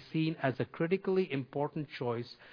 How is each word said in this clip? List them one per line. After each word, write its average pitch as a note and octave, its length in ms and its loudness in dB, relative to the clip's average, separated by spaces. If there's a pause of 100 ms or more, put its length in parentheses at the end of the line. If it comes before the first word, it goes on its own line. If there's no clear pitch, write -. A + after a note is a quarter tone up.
(140)
seen D#3+ 300 2
as B2+ 160 2
a B2+ 60 0
critically F#3 640 0
important C#3+ 680 -2
choice A#2+ 400 -2 (160)